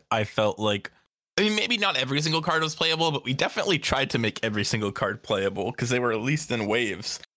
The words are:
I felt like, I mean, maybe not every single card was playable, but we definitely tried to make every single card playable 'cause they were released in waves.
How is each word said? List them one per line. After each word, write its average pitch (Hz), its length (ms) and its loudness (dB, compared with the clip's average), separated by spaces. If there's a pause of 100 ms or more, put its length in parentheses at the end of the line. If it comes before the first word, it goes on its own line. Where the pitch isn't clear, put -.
(120)
I 110 120 2
felt 107 360 0
like, 104 320 0 (460)
I 185 40 2
mean, 214 140 2
maybe 226 220 0
not 196 200 0
every 135 240 0
single 160 220 0
card 160 180 2
was 156 140 -2
playable, 160 360 2
but - 140 -4
we 127 80 0
definitely 160 460 0
tried 135 320 0
to 123 80 0
make 110 240 0
every 104 200 0
single 104 280 0
card - 320 -2
playable 98 500 0
'cause 120 160 -2
they 123 100 4
were 120 100 2
released 131 420 -2
in 113 160 0
waves. 104 520 0 (180)